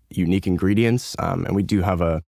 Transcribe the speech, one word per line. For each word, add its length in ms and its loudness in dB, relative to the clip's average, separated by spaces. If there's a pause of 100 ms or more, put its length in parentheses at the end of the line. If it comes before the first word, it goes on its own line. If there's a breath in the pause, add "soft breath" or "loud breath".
unique 380 0
ingredients. 720 0
Um, 280 -2
and 100 -4
we 80 0
do 180 0
have 200 0
a 260 0